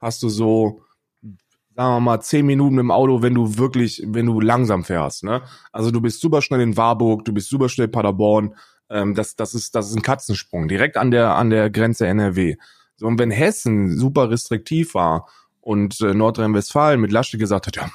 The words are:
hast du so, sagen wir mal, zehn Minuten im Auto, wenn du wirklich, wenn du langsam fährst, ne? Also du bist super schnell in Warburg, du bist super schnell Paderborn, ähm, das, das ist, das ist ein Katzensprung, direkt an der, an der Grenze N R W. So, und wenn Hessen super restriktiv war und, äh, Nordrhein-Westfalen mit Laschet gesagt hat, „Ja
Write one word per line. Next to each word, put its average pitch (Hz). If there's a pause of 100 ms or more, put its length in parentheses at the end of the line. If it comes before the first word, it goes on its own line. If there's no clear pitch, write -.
hast 117
du 117
so, 110 (920)
sagen 123
wir 120
mal, 117
zehn 147
Minuten 139
im 123
Auto, 131
wenn 123
du 110
wirklich, 123
wenn 113
du 113
langsam 110
fährst, 80
ne? 120 (300)
Also 113
du 117
bist 113
super 156
schnell 131
in 110
Warburg, 113
du 110
bist 101
super 131
schnell 120
Paderborn, 104 (340)
ähm, 104
das, 107
das 110
ist, 117
das 104
ist 110
ein 110
Katzensprung, 95
direkt 110
an 120
der, 117
an 113
der 107
Grenze 113
N 98
R 101
W. 87 (400)
So, 107
und 113
wenn 120
Hessen 107
super 127
restriktiv 135
war 82 (320)
und, 104
äh, 101
Nordrhein-Westfalen 113
mit 104
Laschet 113
gesagt 101
hat, -
„Ja -